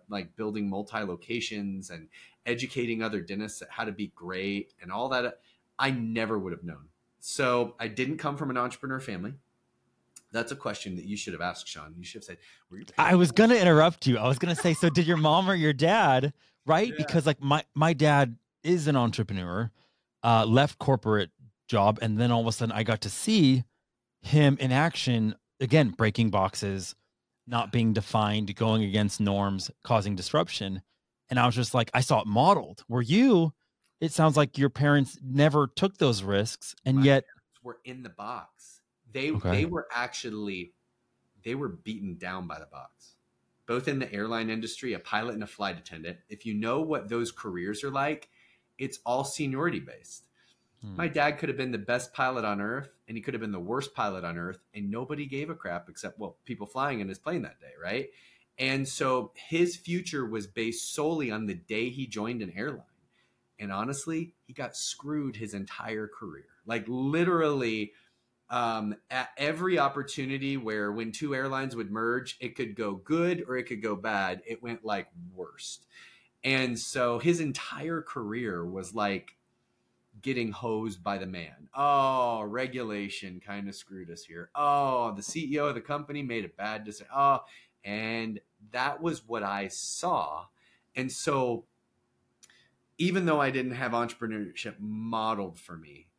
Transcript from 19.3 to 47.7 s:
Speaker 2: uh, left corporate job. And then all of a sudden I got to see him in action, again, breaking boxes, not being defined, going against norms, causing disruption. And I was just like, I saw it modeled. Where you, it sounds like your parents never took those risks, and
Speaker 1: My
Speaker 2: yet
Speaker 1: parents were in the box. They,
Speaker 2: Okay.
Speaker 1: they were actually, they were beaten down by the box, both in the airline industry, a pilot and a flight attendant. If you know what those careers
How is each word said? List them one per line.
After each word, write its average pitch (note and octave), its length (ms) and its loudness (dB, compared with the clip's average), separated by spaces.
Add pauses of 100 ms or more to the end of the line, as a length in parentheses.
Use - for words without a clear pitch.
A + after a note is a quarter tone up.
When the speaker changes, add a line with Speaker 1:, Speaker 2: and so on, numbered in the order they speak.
Speaker 2:
uh, A2+ 220 6
left C3 320 6
corporate G#2+ 540 2 (380)
job. G#2+ 320 6
And A2 180 2
then A#2+ 120 4
all A#2 100 4
of A2+ 60 0
a A2+ 40 2
sudden A2+ 220 -2
I G#2+ 100 0
got A2 180 0
to G#2 80 -6
see C#3 540 4 (580)
him C#3+ 380 6
in C3 140 2
action, B2 640 2 (260)
again, C3+ 300 6
breaking A2 400 4
boxes, F#2+ 640 0 (520)
not A#2+ 240 -2
being A2+ 220 4
defined, G#2 640 2
going A2 280 4
against G2+ 380 2
norms, G2 500 2 (120)
causing G#2 320 2
disruption. G2 640 -2 (480)
And B2+ 100 0
I A#2+ 60 6
was A#2 100 4
just A#2+ 180 -2
like, A#2+ 200 2
I B2+ 80 4
saw B2 200 4
it G#2+ 60 -4
modeled. C3 600 4
Where B2 140 0
you, E3+ 520 6 (480)
it D#3+ 100 0
sounds D#3 240 6
like D3 220 4
your C#3 120 4
parents C#3+ 540 4
never C#3+ 440 6
took - 300 0
those A2+ 260 4
risks, G2+ 520 -2 (100)
and C3 120 4
Speaker 1:
My C3+ 60 6
Speaker 2:
yet C3+ 220 6
Speaker 1:
parents - 380 -20
were B2 220 -16
in B2+ 180 -14
the A#2 60 -14
box. G#2 720 -14 (300)
They, C3+ 200 -2
Speaker 2:
Okay. G2+ 200 0
Speaker 1:
they D3 140 4
were E3+ 280 -4
actually, G#2+ 800 -6 (720)
they A#2 120 -6
were C3+ 140 -4
beaten F#2+ 480 -8
down F2+ 300 -8
by D2+ 120 -10
the D#2 60 -18
box, - 500 -20 (500)
both B2 220 -4
in C#3+ 120 -2
the - 120 -6
airline A2 380 -4
industry, A2 440 -6
a F2+ 60 -6
pilot A2 340 -4
and G#2+ 100 -8
a G#2 40 -10
flight G2 300 -6
attendant. E2+ 400 -14 (120)
If G#2 160 -16
you A2 80 -4
know A2+ 280 -2
what D3 280 -4
those A#2 220 -2
careers F#2+ 520 -6